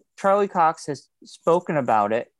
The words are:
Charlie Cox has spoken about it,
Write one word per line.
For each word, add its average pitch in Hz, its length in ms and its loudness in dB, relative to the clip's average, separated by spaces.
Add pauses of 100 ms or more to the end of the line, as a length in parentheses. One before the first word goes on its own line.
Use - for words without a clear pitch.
(180)
Charlie 202 300 2
Cox 165 400 -2
has 143 220 -10 (160)
spoken 175 500 -2
about 110 380 0
it, 120 260 -4